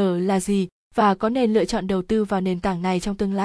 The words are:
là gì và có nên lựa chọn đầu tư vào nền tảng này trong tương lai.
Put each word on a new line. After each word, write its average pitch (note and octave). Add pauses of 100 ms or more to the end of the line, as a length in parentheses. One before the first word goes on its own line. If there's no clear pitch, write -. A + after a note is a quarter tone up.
(280)
là G3
gì G3 (280)
và G#3
có G#3+
nên A#3+
lựa G#3
chọn F#3+
đầu F#3+
tư A3
vào G3
nền F#3
tảng F3+
này F#3
trong G3+
tương G3
lai. G3